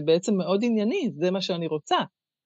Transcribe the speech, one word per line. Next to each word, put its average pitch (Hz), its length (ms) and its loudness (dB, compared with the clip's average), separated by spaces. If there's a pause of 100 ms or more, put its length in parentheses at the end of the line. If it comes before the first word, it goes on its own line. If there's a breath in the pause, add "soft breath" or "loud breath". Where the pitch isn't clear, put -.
בעצם 180 320 2
מאוד 185 260 0
ענייני, 240 520 0
זה 175 160 0
מה 190 100 -2
שאני 170 260 -2
רוצה. 156 300 -2 (480)